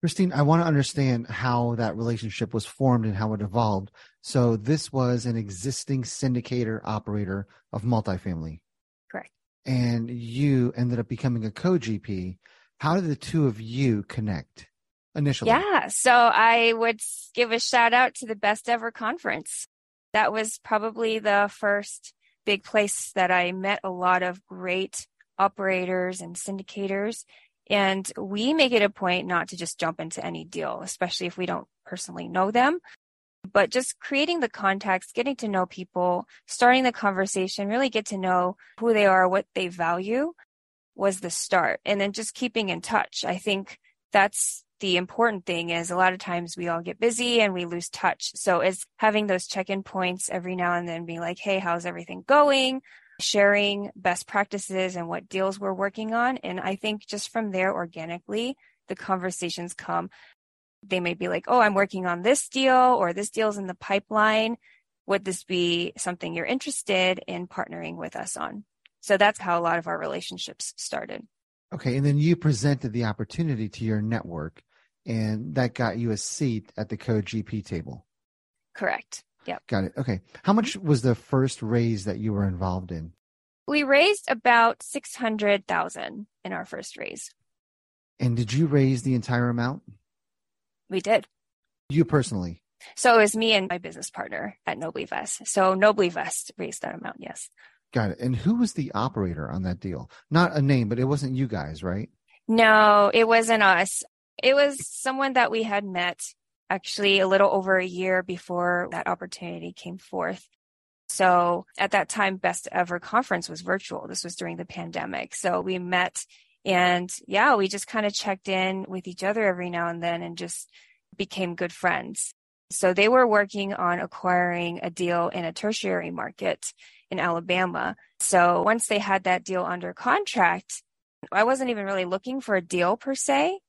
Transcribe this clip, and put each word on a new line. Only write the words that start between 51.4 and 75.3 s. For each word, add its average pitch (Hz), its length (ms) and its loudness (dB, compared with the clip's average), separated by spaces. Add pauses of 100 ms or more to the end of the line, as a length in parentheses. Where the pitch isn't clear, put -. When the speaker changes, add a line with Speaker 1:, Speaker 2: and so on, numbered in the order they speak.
Speaker 2:
how's 170 260 -2
everything 175 400 -10
going?" 269 560 4 (380)
Sharing 202 800 2
best 180 280 -2
practices 190 720 -2
and 170 140 -6
what 175 180 -8
deals 190 320 -2
we're 196 140 -4
working 202 400 -4
on. 240 240 0
And 185 240 -8
I 196 160 -4
think 214 280 -6
just - 240 -8
from 220 220 -4
there, 185 220 0
organically, 175 840 -6 (320)
the 190 80 -8
conversations 180 760 -6
come. 175 360 -6 (720)
They 185 200 -2
may 175 120 -2
be 175 140 -6
like, 175 220 -4
"Oh, 247 100 6
I'm 214 140 6
working 190 320 0
on 175 160 -2
this 247 260 2
deal," 262 260 2
or, 247 380 4
"This 196 180 -6
deal's 214 280 -2
in 196 100 -8
the 180 80 -8
pipeline. 214 800 0 (520)
Would 196 180 0
this 185 180 -4
be 175 540 0
something 180 360 -6
you're 170 120 -4
interested 185 800 0
in 180 220 -8
partnering 170 480 -8
with 160 180 -12
us - 220 -8
on?" - 260 -8 (380)
So 202 160 2
that's 202 220 4
how 175 200 0
a - 20 -4
lot 170 160 0
of 165 100 -6
our 170 120 -4
relationships - 800 -8
started. - 500 -10 (460)
Speaker 1:
Okay. 131 240 -2
And 139 80 0
then 143 120 4
you 165 200 4
presented 135 560 0
the 120 100 0
opportunity 110 640 -4
to - 160 -8
your 107 180 0
network, 87 600 -6 (420)
and 113 500 -4